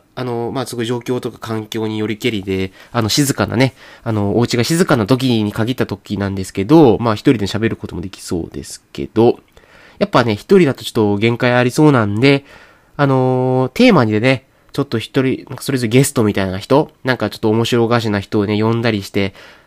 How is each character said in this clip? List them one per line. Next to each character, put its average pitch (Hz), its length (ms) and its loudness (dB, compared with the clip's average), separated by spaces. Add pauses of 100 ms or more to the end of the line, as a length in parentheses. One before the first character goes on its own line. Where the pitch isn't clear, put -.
(160)
あ 127 80 -8
の、 117 300 -6
ま 131 80 -4
あ、 123 40 -4
す - 100 -12
ご 120 80 -4
い - 20 -4
状 120 140 -4
況 127 200 -4
と 120 120 -8
か - 80 -20
環 110 260 -6
境 110 220 -6
に 107 100 -6
よ 107 80 -2
り 107 120 -4
け 127 140 -2
り 98 120 -4
で、 95 280 -4 (200)
あ 120 100 -2
の、 107 80 0
静 139 240 0
か 101 140 -2
な 101 100 -4
ね、 127 160 2 (300)
あ 117 80 -4
の、 101 260 0
お 117 40 2
家 120 160 -2
が 120 60 0
静 165 220 0
か 165 100 2
な 104 120 0
時 123 360 0
に 104 80 -2
限 113 220 -4
っ - 20 -6
た 110 120 -2
時 101 300 -8
な 98 120 -4
ん 98 60 -6
で 95 80 -6
す - 100 -14
け 98 120 -4
ど、 131 340 6
ま 117 120 0
あ、 104 40 0
一 143 160 0
人 - 20 6
で 104 140 -2
喋 107 220 -2
る 101 60 -6
こ - 120 -14
と - 80 -12
も 90 60 -8
で 95 80 -10
き - 120 -20
そ - 260 -6
う - 20 -14
で - 140 -12
す - 200 -18 (100)
け 69 140 -8
ど、 113 320 2 (580)
や 202 100 0
っ - 20 -8
ぱ 131 140 2
ね、 113 100 0
一 190 240 2
人 175 80 6
だ 131 80 0
と - 100 -12
ち - 60 -10
ょ - 20 -18
っ - 20 -18
と 104 240 2
限 117 200 0
界 123 160 0
あ 123 100 2
り 123 60 2
そ 156 160 2
う 151 60 6
な 117 140 2
ん 104 140 -2
で、 139 260 2 (520)
あ 143 100 2
の 127 640 0
ー、 - 0 -
テ 254 200 4
ー 214 40 6
マ 131 120 4
に 107 60 0
で 107 80 0
ね、 131 260 0 (280)
ち - 60 -6
ょ - 40 2
っ - 20 -4
と 117 140 -4
一 - 220 -2
人、 131 260 -2
な 131 60 -12
ん 123 40 -14
か - 60 -14
そ - 80 -6
れ 135 60 -2
ぞ 123 60 -4
れ 113 60 0
ゲ 127 140 4
ス - 100 -4
ト 123 100 0
み 104 100 2
た 98 100 -2
い 95 80 -4
な 95 60 -6
人、 139 340 0 (120)
な 127 120 -2
ん - 20 -10
か 104 120 -2
ち - 60 -16
ょ - 20 -16
っ - 20 -16
と 110 100 0
面 113 160 2
白 117 200 2
お 110 40 0
か 120 120 2
し 110 80 -2
な 101 100 0
人 107 200 -2
を 101 60 0
ね、 104 160 0
呼 113 120 2
ん 117 80 -2
だ 117 100 0
り 101 120 -2
し - 60 -14
て、 98 240 -4 (340)